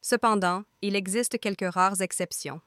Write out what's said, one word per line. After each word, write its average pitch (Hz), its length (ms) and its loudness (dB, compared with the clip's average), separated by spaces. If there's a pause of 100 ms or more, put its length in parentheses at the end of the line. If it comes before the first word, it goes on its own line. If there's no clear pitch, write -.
Cependant, 208 600 2 (180)
il 202 140 0
existe 202 420 0
quelques 196 340 -2
rares 190 300 2
exceptions. 170 640 -6